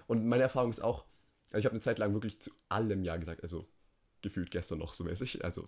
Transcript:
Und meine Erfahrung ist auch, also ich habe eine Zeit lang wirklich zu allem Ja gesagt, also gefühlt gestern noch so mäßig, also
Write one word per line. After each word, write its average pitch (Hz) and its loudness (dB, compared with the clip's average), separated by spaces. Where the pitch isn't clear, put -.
Und 113 2
meine 120 6
Erfahrung 127 2
ist 117 -4
auch, 113 0
also - 0
ich 107 4
habe 117 0
eine 110 -2
Zeit 117 2
lang 101 4
wirklich 107 -2
zu - -8
allem 101 2
Ja 82 0
gesagt, 82 -6
also 82 -8
gefühlt 92 -4
gestern 87 -4
noch 82 -6
so 87 -4
mäßig, 92 -4
also - -4